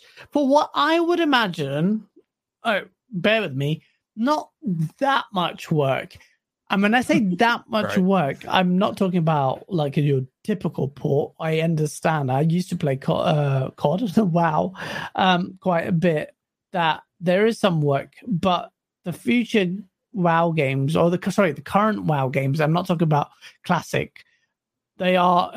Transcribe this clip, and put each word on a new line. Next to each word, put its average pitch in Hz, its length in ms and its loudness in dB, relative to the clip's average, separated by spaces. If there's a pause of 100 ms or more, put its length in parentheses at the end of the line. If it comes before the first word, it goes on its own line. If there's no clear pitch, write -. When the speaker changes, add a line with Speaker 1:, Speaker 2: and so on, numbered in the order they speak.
(320)
Speaker 1:
for 294 160 0
what 294 280 4
I 311 240 2
would 339 200 2
imagine. 202 840 0 (580)
Oh, 208 180 -2 (280)
bear 214 320 0
with 151 140 -6
me. 147 280 -2 (320)
Not 285 360 -2 (480)
that 269 340 0
much - 380 -4
work. 139 440 0 (540)
And 196 140 0
when 208 100 2
I 254 80 4
say 302 180 2
Speaker 2:
<laughs> 185 180 0
Speaker 1:
that 233 300 0
much - 300 -2
Speaker 2:
Right. - 0 -
Speaker 1:
work, 185 400 2 (100)
I'm 180 300 0
not 220 180 0
talking 185 220 0
about, 156 560 0
like, 147 240 -2
your 143 240 2 (220)
typical 190 440 -4
port. 143 520 -4
I 160 220 -2
understand. 156 720 -2
I 135 100 0
used 165 280 0
to 185 80 -8
play 139 180 -2
co-, 139 200 -4
uh, 143 560 0
cod, 185 460 -2
<laughs> - 0 -
wow, 170 560 2 (420)
um, 185 460 0
quite 170 260 0
a - 40 -2
bit. 160 440 0 (380)
That 165 280 0 (180)
there 185 280 2
is 226 120 -2
some 170 220 2
work, 143 320 -2 (140)
but 180 440 -2 (320)
the 180 100 -8
future 233 540 0 (460)
wow 170 380 2
games, 139 440 0
or 170 140 4
the, 180 220 -2
sorry, 180 220 2
the 143 80 -14
current 202 420 0
wow 139 260 0
games, 135 320 -2
I'm 151 100 2
not 175 140 0
talking 170 180 0
about 151 260 2 (360)
classic. - 580 -4 (760)
They 185 200 2
are, 180 400 2